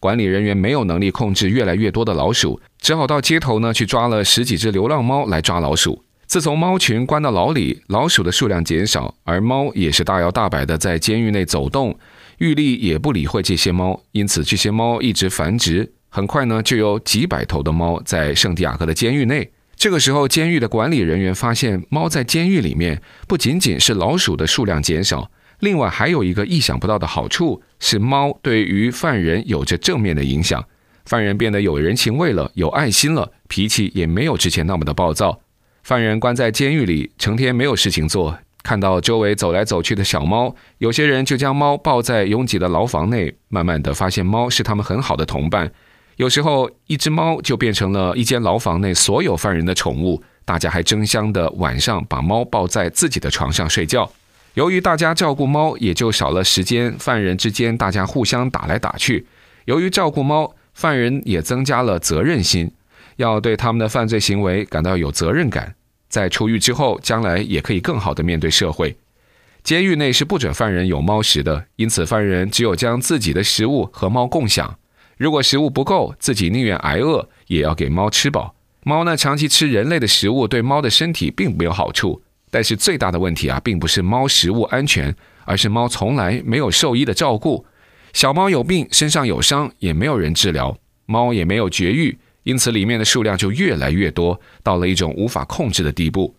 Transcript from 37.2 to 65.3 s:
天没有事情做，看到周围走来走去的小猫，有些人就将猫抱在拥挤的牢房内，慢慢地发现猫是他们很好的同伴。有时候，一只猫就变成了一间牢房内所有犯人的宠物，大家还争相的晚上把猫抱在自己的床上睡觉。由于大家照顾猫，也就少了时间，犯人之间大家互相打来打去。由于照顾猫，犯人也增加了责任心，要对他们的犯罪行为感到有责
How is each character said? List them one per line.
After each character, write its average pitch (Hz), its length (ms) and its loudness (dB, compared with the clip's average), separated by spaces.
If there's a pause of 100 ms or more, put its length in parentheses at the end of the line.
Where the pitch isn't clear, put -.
天 127 180 0
没 120 80 2
有 135 140 2
事 95 160 0
情 78 160 0
做， 85 280 0 (280)
看 110 160 0
到 95 200 2
周 113 200 2
围 104 160 2
走 87 160 0
来 95 120 2
走 104 160 -2
去 95 140 -2
的 101 80 -2
小 76 220 0
猫， 113 280 0 (260)
有 113 120 0
些 151 160 2
人 135 180 2
就 135 120 0
将 135 180 0
猫 143 220 2
抱 127 260 0
在 113 220 0
拥 104 200 0
挤 113 140 0
的 87 100 0
牢 87 160 2
房 85 240 0
内， 107 240 -2 (140)
慢 90 180 -2
慢 82 160 0
地 71 140 -2
发 92 160 0
现 92 160 0
猫 117 240 0
是 117 140 0
他 113 100 -2
们 104 100 -2
很 104 160 -2
好 113 140 -2
的 76 100 -2
同 73 240 -4
伴。 85 220 -2 (460)
有 127 120 0
时 147 140 2
候， 139 260 0 (200)
一 151 80 -2
只 143 120 -2
猫 160 320 0
就 127 160 -2
变 113 160 0
成 95 200 0
了 92 240 0
一 120 80 0
间 120 180 0
牢 101 160 2
房 87 220 0
内 98 120 0
所 101 300 2
有 131 140 0
犯 98 180 0
人 82 100 0
的 92 80 0
宠 76 300 -2
物， 87 180 0 (240)
大 87 140 -2
家 85 100 -2
还 85 140 -2
争 107 240 0
相 107 260 0
的 87 180 0
晚 120 280 -2
上 113 300 -2
把 64 120 -4
猫 104 240 0
抱 107 220 -2
在 90 240 -2
自 - 180 0
己 - 120 -4
的 - 100 -4
床 71 220 -2
上 78 180 0
睡 85 160 0
觉。 113 240 0 (440)
由 151 140 2
于 185 120 2
大 180 160 2
家 165 180 0
照 160 180 0
顾 139 140 0
猫， 147 300 2
也 95 180 0
就 117 160 0
少 76 220 0
了 92 100 0
时 92 220 2
间， 120 340 0
犯 117 240 -2
人 92 140 0
之 113 120 -2
间 117 300 0
大 98 140 0
家 98 120 0
互 120 200 0
相 127 260 0
打 - 160 -6
来 80 100 0
打 - 200 -4
去。 - 280 -2 (420)
由 127 120 0
于 180 100 0
照 180 220 0
顾 156 100 -2
猫， 147 320 0 (220)
犯 151 240 0
人 123 260 0
也 90 160 0
增 123 240 -2
加 131 180 0
了 98 180 0
责 78 200 -2
任 131 220 0
心， 85 300 0 (420)
要 113 260 0
对 110 160 0
他 117 160 0
们 113 60 0
的 110 100 0
犯 113 200 0
罪 110 100 0
行 101 240 0
为 95 220 0
感 78 180 -4
到 92 140 0
有 76 160 -2
责 82 180 -2